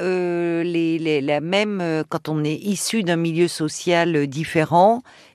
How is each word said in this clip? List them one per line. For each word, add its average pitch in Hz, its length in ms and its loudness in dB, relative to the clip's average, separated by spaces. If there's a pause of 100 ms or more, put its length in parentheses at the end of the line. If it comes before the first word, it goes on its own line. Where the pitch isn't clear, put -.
euh, 175 600 -2
les, 165 360 0
les, 156 240 0
la 147 180 0
même, 196 420 0
euh, 160 260 -2
quand 165 220 -4
on 156 140 0
est 151 120 -2
issu 208 460 -2
d'un 175 140 0
milieu 165 320 2
social, 170 680 0
euh, 143 100 2
différent 160 760 2 (320)